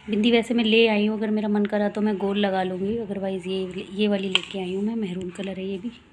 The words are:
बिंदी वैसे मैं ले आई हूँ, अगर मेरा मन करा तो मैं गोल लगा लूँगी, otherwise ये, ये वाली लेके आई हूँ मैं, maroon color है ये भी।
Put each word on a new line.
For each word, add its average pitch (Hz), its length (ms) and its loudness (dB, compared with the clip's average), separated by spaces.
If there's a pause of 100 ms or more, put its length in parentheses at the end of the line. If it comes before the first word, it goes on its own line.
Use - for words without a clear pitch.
बिंदी 214 240 4
वैसे 233 220 2
मैं 233 100 2
ले 226 240 6
आई 208 180 2
हूँ, 214 120 0
अगर 214 120 -2
मेरा 214 180 0
मन 208 180 4
करा 208 220 0
तो 208 120 -4
मैं 208 180 2
गोल 196 200 0
लगा 190 240 2
लूँगी, 185 360 -2
otherwise 190 480 -6
ये, 190 440 -6
ये 208 180 0
वाली 196 200 0
लेके 185 320 0
आई 185 140 -4
हूँ 196 100 -2
मैं, 226 120 -2
maroon 185 340 -4
color 190 280 -8
है 190 60 -8
ये 196 140 -6
भी। 233 140 -8 (200)